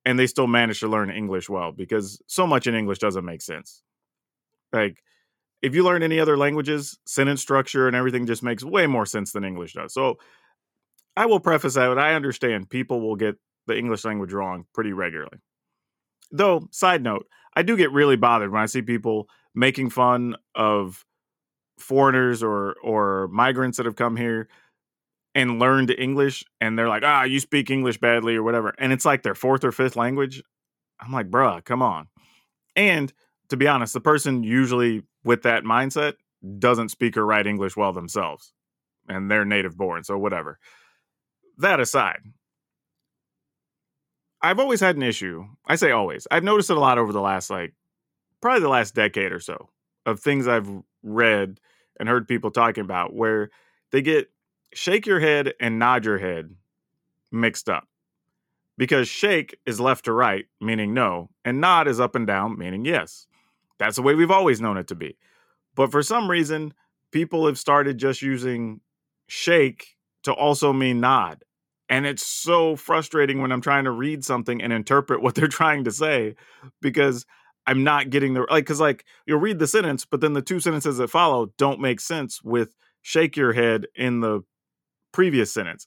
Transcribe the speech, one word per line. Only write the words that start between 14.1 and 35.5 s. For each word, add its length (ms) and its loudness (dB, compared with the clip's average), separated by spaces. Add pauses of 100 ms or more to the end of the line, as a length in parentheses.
wrong 400 -6
pretty 200 -4
regularly. 460 -8 (920)
Though, 400 0
side 320 0
note, 240 -4 (280)
I 80 2
do 140 0
get 140 4
really 260 4
bothered 360 2
when 100 2
I 40 0
see 160 -4
people 460 -2 (260)
making 360 0
fun 460 2 (180)
of 500 -2 (720)
foreigners 640 2
or, 400 -4
or 460 -2
migrants 480 0
that 100 -2
have 100 -6
come 200 -2
here 320 -4 (840)
and 240 0
learned 320 4
English, 540 -2 (160)
and 180 -2
they're 100 0
like, 160 -2
"Ah, 200 4
you 160 0
speak 300 -2
English 280 0
badly," 380 2
or 60 -2
whatever. 360 -2
And 140 0
it's, 120 -2
like, 180 2
their 120 -2
fourth 300 0
or 80 0
fifth 240 -2
language. 460 -2 (580)
I'm 120 -14
like, 180 -6
"Bruh, 340 2
come 180 -4
on." 260 -4 (680)
And 380 0 (360)
to 80 -4
be 120 4
honest, 240 0
the 80 -4
person 420 0
usually 600 2 (220)
with 180 2
that 220 0